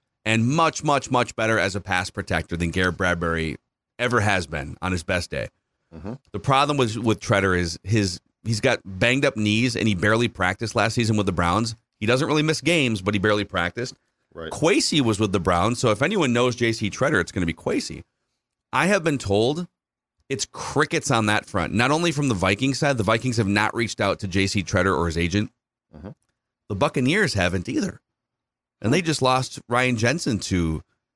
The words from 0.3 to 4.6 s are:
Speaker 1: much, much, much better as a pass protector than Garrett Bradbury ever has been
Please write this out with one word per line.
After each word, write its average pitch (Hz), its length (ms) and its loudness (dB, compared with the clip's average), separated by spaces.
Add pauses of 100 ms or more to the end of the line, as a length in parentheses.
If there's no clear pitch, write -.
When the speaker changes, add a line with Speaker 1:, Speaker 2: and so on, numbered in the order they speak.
Speaker 1:
much, 156 360 0
much, 143 280 0
much 123 240 0
better 110 240 0
as 92 160 0
a 101 40 -6
pass 92 300 -2
protector 85 480 -4
than 85 140 -2
Garrett 90 260 0
Bradbury 85 600 -2 (420)
ever 120 200 0
has 98 280 0
been 76 340 -8